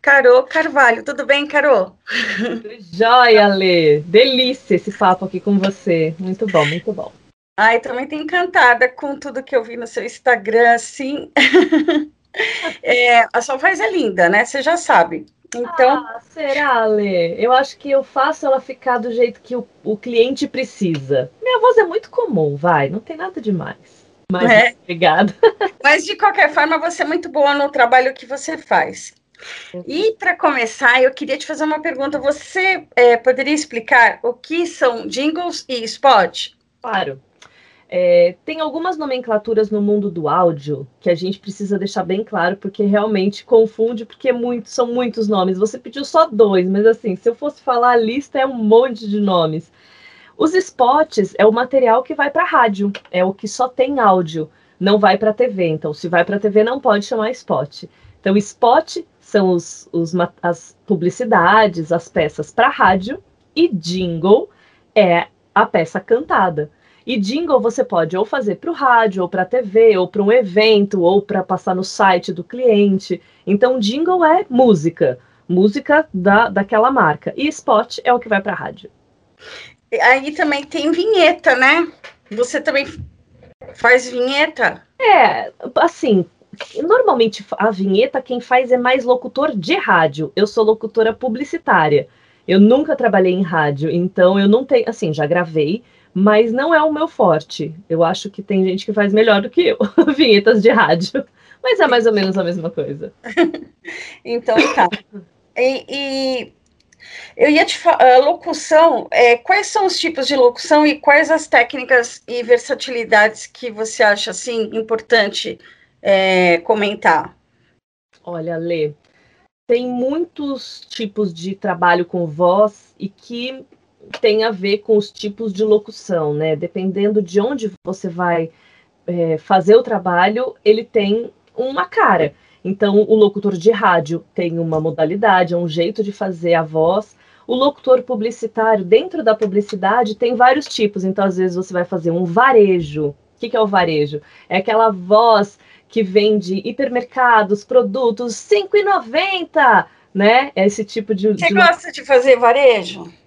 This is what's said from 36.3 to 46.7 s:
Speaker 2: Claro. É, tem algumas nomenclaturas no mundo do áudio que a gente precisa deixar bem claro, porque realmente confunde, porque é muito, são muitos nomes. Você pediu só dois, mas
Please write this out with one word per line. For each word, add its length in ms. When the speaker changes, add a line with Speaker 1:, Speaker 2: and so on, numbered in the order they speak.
Speaker 2:
Claro. 380
É, 540
tem 160
algumas 380
nomenclaturas 720
no 100
mundo 300
do 180
áudio 580
que 80
a 60
gente 240
precisa 400
deixar 260
bem 180
claro, 360
porque 240
realmente 640
confunde, 580
porque 240
é 40
muito, 360
são 200
muitos 380
nomes. 300
Você 220
pediu 260
só 220
dois, 420
mas 160